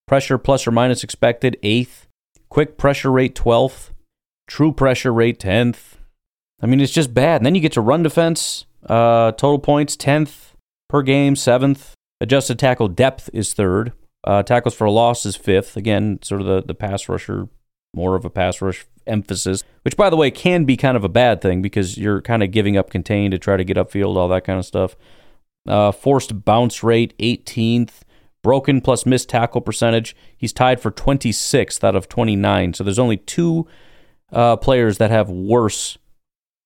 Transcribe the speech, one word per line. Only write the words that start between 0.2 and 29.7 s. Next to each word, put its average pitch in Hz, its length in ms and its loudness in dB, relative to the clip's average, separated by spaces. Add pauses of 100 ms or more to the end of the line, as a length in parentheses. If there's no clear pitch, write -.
plus 135 300 0
or 117 40 0
minus 120 320 2
expected, - 600 -2
eighth. 117 440 -2 (420)
Quick 151 280 -2
pressure 139 340 0
rate, 131 240 2
twelfth. 123 580 0 (540)
True 151 240 0
pressure 127 420 0
rate, 117 260 2
tenth. 113 600 -2 (600)
I 110 60 -2
mean, 131 120 4
it's 135 140 0
just 127 200 0
bad. 143 240 2
And 110 80 0
then 175 100 2
you 180 60 0
get 156 120 0
to 120 80 0
run 143 220 2
defense, 165 640 -2 (200)
uh, 117 460 2
total 143 280 0
points, 147 360 0
tenth - 600 -4 (340)
per 147 120 0
game, 139 340 2
seventh. 131 600 0 (260)
Adjusted 127 380 0
tackle 123 280 2
depth 123 460 -2
is 104 200 -6
third. 104 400 0 (300)
Uh, 101 200 0
tackles 120 320 0
for 110 100 -2
a 104 60 2
loss 117 340 2
is 98 100 -6
fifth. - 400 0
Again, 101 460 -2
sort 98 200 -6
of 95 60 -8
the, 95 160 0
the 95 120 -10
pass 98 340 -8
rusher, 98 400 -8 (440)
more 92 220 -2
of - 100 -4
a - 40 -10
pass 92 320 -2
rush 95 240 -6 (220)
emphasis, 98 560 -4 (200)
which, - 120 -4
by 202 140 4
the 165 80 2
way, 143 140 2
can 180 340 0
be 131 100 4
kind 131 220 2
of 101 60 -2
a 92 60 -2
bad 113 320 2
thing 92 200 0
because 98 360 -4
you're 101 240 -2
kind 113 220 -2
of 92 80 -2
giving 104 240 0
up 95 140 0
contain 101 420 -2
to 92 60 -2
try 98 180 0
to 92 80 0
get 92 140 -4
upfield, 95 380 -2
all 90 120 2
that 92 160 0
kind 95 160 -4
of 90 60 -6
stuff. 92 300 -4 (720)
Uh, 104 240 2
forced 123 540 -2
bounce 113 380 0
rate, 117 360 0
eighteenth. 117 840 -4 (380)
Broken 135 360 2
plus 120 280 0
missed 123 200 0
tackle 117 340 -2
percentage, 117 540 -2 (220)